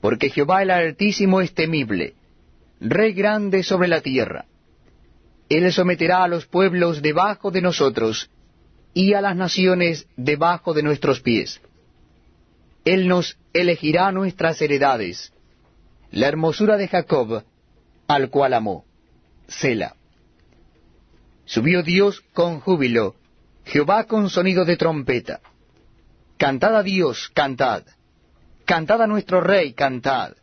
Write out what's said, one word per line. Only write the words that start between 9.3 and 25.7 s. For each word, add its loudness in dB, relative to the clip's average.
naciones 0
debajo 0
de 0
nuestros 0
pies. -2
Él 2
nos -2
elegirá 0
nuestras -2
heredades, 0
la 0
hermosura 0
de -4
Jacob, -2
al 0
cual 2
amó. -4
Sela. -4
Subió 0
Dios 0
con -2
júbilo, 0
Jehová 0
con -2
sonido 0
de 0
trompeta. -4